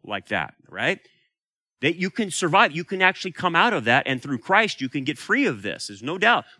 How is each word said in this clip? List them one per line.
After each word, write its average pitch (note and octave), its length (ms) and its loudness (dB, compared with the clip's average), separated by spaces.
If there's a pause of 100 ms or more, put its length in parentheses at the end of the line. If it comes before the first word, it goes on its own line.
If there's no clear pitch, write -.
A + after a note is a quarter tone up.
like G2 260 -8
that, F#2 260 -4 (120)
right? A#2 320 -4 (840)
That D#3+ 160 0
you F#3 120 -2
can G3+ 220 -4
survive. F#3 400 4
You E3 120 -6
can F#3+ 200 -2
actually F#3 300 0
come F3 220 -2
out G#3+ 160 4
of D3 120 -2
that, A#2+ 240 2
and C3 120 -2
through C#3 200 -4
Christ, G3+ 420 2
you C3 80 -4
can C#3 140 -6
get C#3+ 160 -6
free B3+ 260 0
of A#2 160 -2
this. - 280 -8
There's G2+ 120 -16
no D#3 160 -8
doubt. G#3 280 2 (140)